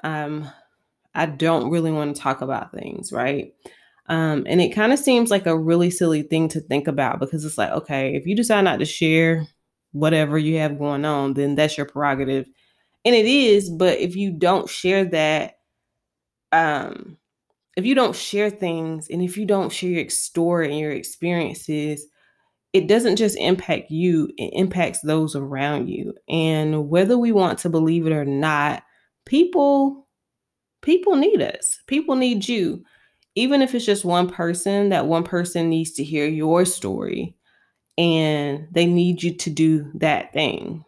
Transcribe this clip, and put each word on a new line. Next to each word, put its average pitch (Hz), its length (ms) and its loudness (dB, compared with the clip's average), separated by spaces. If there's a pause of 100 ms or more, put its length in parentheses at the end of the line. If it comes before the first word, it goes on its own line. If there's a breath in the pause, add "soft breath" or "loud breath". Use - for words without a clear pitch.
I'm, 151 460 -6 (640 loud breath)
I 160 120 0
don't 151 440 -2
really 165 220 0
wanna 147 220 -2
talk 135 260 -4
about - 320 -6
things, - 400 -12
right? 131 400 -4 (540 loud breath)
Um, 160 420 0
and 175 120 4
it - 140 2
kinda 220 220 4
seems 240 340 2
like 196 160 0
a 165 120 2
really 170 320 2
silly 165 320 0
thing 160 260 0
to 156 120 -6
think 143 280 -2
about 135 320 -2
because 151 240 -6
it's 151 140 -10
like, 104 120 0
okay, 139 440 -4
if 147 120 -6
you 196 80 0
decide 220 280 2
not 160 160 2
to 147 60 -2
share 160 600 2 (460)
whatever 151 460 2
you 156 200 0
have 147 200 -2
going 143 260 -4
on, 139 300 0
then 143 200 0
that's 151 220 0
your 143 100 -4
prerogative. 135 600 -2 (580)
And 240 100 6
it 220 120 6
is, 214 440 4
but 165 280 2
if 175 160 -4
you 196 160 -2
don't 175 380 2
share 190 380 0
that, 156 480 -2 (1000)
um, 156 640 0 (600)
if 185 100 -2
you 269 80 4
don't 254 200 2
share 208 360 -2
things 165 580 -6
and 170 140 -4
if 180 140 -4
you 208 100 -4
don't 185 260 0
share 180 180 -4
your 170 200 -2
story 170 600 0
and 147 80 -4
your 151 140 -4
experiences, 151 1120 -4 (640)
it 175 140 2
doesn't 214 300 4
just 214 220 0
impact 165 520 -2
you, 160 480 2
it 113 140 -6
impacts 185 480 -2
those 156 340 0
around 139 540 -4
you. - 260 -8 (140)
And 156 600 0
whether 190 300 4
we 233 140 2
want 185 280 2
to 180 80 -4
believe 160 380 2
it 160 60 2
or 151 120 -2
not, 147 600 0 (420)
people, 285 800 2 (760)
people 359 360 2
need 302 260 4
us. - 440 -6
People 294 280 -2
need 247 340 0
you. 180 360 -2 (500 soft breath)
Even 269 280 2
if 262 120 0
it's 233 120 -2
just 202 180 0
one 175 240 2
person, 196 640 0
that 147 160 0
one 165 180 2
person 175 440 -2
needs 160 240 0
to 143 120 -6
hear 147 220 -2
your 156 380 2
story 101 720 -6 (600)
and 156 720 0
they 170 160 2
need 175 360 2
you 175 120 -2
to - 160 -8
do 151 440 2
that 156 380 -2
thing, 156 560 -4